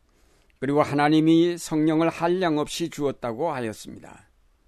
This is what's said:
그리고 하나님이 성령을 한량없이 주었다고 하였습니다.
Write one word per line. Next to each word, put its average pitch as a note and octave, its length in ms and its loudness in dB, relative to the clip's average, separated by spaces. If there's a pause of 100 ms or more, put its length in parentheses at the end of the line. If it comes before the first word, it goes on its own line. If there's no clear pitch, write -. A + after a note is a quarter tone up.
(580)
그리고 C#3+ 240 0
하나님이 D#3 760 4
성령을 D#3+ 520 0
한량없이 E3+ 800 -2
주었다고 C3+ 600 -6
하였습니다. - 800 -10 (360)